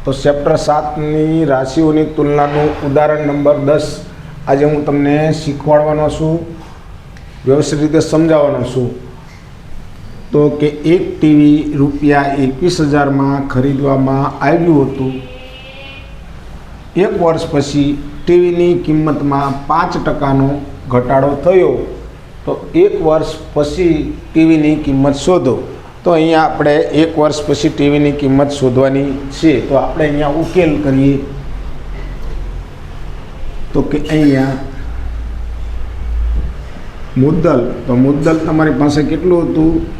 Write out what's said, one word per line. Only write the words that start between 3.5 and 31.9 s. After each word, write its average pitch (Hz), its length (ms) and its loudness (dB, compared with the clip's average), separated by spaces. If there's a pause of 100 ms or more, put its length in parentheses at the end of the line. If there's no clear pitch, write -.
દસ 151 200 2 (600)
આજે 139 180 2
હું 147 200 0
તમને 143 300 2 (180)
શીખવાડવાનો 151 760 0
છું, 160 260 -2 (1080)
વ્યવસ્થિત 147 340 2
રીતે 151 220 2
સમજાવવાનો 147 720 2
છું. 123 160 -2 (1400)
તો 147 120 4 (160)
કે 147 80 2 (160)
એક 165 240 2 (100)
ટી 151 220 4
વી 147 380 4
રૂપિયા 143 580 2 (120)
એકવીસ 165 340 0 (100)
હજારમાં 139 560 0
ખરીદવામાં 135 800 0 (160)
આવ્યું 147 500 2
હતું. 131 220 -4 (1800)
એક 202 260 0
વર્ષ 165 320 0
પછી 143 420 0
ટી - 480 0
વીની 175 400 2
કિંમતમાં 143 720 0 (100)
પાંચ 170 360 0
ટકાનો 139 480 2 (400)
ઘટાડો 135 420 2 (140)
થયો. 175 260 4 (720)
તો 143 80 -4 (200)
એક 190 200 4 (120)
વર્ષ 156 260 2 (220)
પછી 156 440 0 (340)
ટી 160 180 4
વીની 151 360 4
કિંમત 135 300 2 (100)
શોધો. 151 280 2 (500)
તો 180 100 4
અહીંયા 160 320 4
આપણે 147 280 2 (280)
એક 165 160 2
વર્ષ 151 300 0
પછી 147 220 0
ટી 143 240 2
વીની 147 280 2
કિંમત 139 380 2
શોધવાની 135 500 2 (260)
છે. 160 180 4 (140)
તો 139 100 2
આપણે 131 280 0
અહીંયા 147 360 0
ઉકેલ 165 300 2 (120)
કરીએ. 135 360 2 (2500)